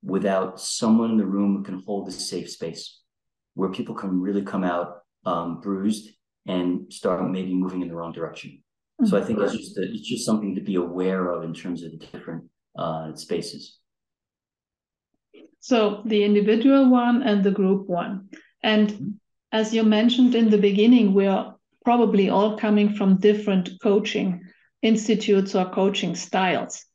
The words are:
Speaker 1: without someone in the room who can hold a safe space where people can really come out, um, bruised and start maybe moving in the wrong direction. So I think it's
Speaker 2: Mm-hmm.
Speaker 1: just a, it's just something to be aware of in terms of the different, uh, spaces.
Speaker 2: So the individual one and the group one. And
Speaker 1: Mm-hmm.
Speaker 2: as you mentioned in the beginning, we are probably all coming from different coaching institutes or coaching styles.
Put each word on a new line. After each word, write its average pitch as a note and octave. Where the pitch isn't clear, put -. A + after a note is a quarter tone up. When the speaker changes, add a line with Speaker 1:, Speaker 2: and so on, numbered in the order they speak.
Speaker 1:
without F#2+
someone A2+
in A2
the F#2+
room G2+
who G2
can F#2+
hold G2
a F#2
safe F2
space D#2+
where F#2+
people -
can F#2+
really G2
come F#2+
out, F2
um, E2+
bruised G2+
and F2+
start F2+
maybe F#2
moving F#2
in F2
the E2+
wrong E2
direction. D#2+
So F#3
I -
think A2+
it's -
Speaker 2:
Mm-hmm. G#2
Speaker 1:
just -
a, F#2
it's -
just -
something G#2
to F#2+
be F#2
aware F#2
of E2+
in E2
terms E2+
of E2
the D#2+
different, -
uh, D#2
spaces. E2+
Speaker 2:
So B3
the G#3+
individual A3+
one A#3+
and G#3
the G3
group G3
one. G3
And G#3+
Speaker 1:
Mm-hmm. G#3
Speaker 2:
as A3
you A3+
mentioned A#3+
in A3+
the G#3
beginning, G#3+
we G3
are -
probably G#3+
all G#3
coming G#3
from F#3+
different G#3
coaching A#3+
institutes G#3
or F#3
coaching F#3+
styles. F#3